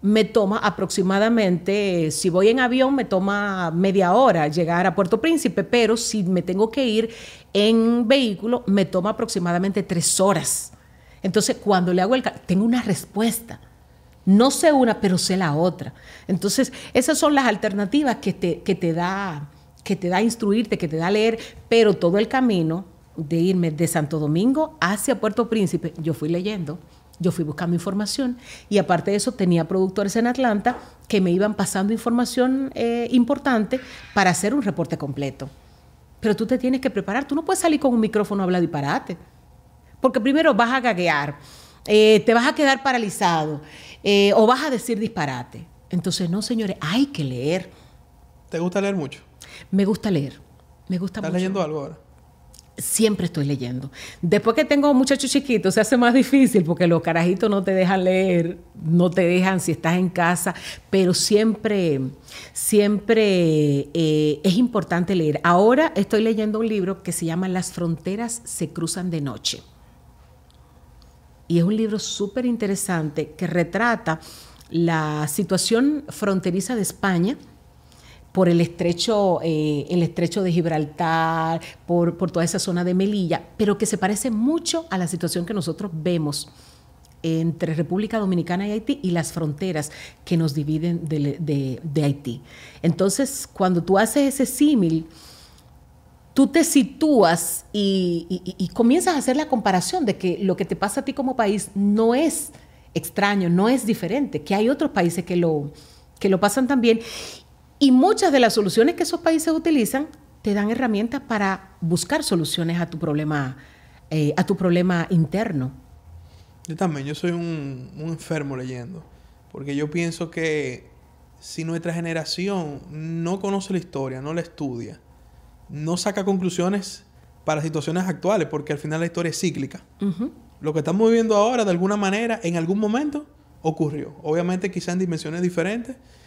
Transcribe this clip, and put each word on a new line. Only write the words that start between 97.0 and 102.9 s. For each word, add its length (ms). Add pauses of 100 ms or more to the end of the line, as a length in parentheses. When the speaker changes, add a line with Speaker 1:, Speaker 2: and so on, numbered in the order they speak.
Speaker 1:
y, 560
y, 120 (160)
y, 80
y 40
comienzas 460
a 20
hacer 180
la 140
comparación 560
de 120
que 240
lo 140
que 100
te 120
pasa 240
a 40
ti 80
como 220
país 400
no 400
es 360 (420)